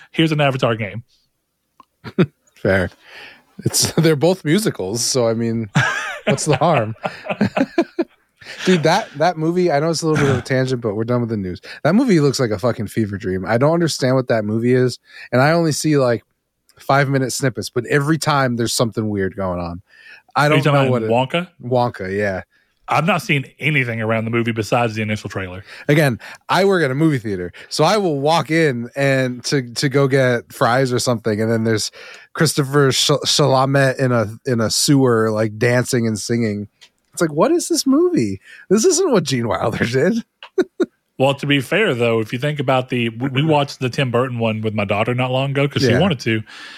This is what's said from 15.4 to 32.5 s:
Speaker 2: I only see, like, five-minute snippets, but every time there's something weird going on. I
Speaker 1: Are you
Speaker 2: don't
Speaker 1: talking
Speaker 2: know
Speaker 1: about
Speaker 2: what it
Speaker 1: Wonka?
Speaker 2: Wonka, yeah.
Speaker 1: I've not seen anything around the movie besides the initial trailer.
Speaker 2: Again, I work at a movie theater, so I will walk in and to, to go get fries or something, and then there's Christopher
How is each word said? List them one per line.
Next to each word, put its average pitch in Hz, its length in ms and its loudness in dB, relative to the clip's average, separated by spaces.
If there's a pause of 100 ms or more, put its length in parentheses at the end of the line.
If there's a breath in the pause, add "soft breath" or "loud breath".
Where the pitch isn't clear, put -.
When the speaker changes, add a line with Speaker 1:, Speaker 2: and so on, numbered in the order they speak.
Speaker 2:
I 147 120 4
only 165 200 2
see, 156 240 0
like, 123 280 0 (540)
five-minute 135 540 0
snippets, - 380 -4
but 113 160 -4
every 147 320 2
time 135 380 0
there's 113 180 -2
something 110 340 -2
weird 95 280 -2
going 90 240 -4
on. 87 220 -8 (520 loud breath)
I 143 120 2
Speaker 1:
Are 151 100 4
you 135 60 2
Speaker 2:
don't 147 100 2
Speaker 1:
talking 135 180 4
Speaker 2:
know 127 60 2
Speaker 1:
about 113 140 -2
Speaker 2:
what 127 280 0
it - 20 -2
Speaker 1:
Wonka? 175 80 -8 (140)
Speaker 2:
Wonka, 120 540 -2
yeah. 95 260 -4 (460)
Speaker 1:
I've 143 180 0
not 180 160 0
seen 139 220 -2 (160)
anything 127 420 -2
around 110 220 0
the 113 60 -4
movie 117 220 -2
besides 113 420 -2
the 110 80 -4
initial 107 280 -6
trailer. 92 340 -10 (240 loud breath)
Speaker 2:
Again, 147 300 2 (300 loud breath)
I 165 160 2
work 196 180 2
at 135 80 0
a 131 40 -4
movie 147 240 2
theater, 95 340 -6 (160 loud breath)
so - 160 0
I 190 120 4
will 175 240 0
walk 147 300 0
in 139 460 0
and 131 480 0
to, 143 180 0 (120)
to 147 140 -2
go 139 200 2
get 127 440 0
fries 127 400 2
or 123 60 2
something, 113 420 -2
and 113 100 0
then 113 140 0
there's 113 260 0 (420 loud breath)
Christopher 143 600 2